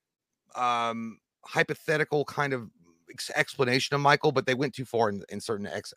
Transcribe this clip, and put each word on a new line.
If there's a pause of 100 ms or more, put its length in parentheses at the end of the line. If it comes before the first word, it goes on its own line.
(540)
um, (260)
hypothetical
kind
of (420)
ex-,
explanation
of
Michael,
but
they
went
too
far
in,
in
certain
ex-,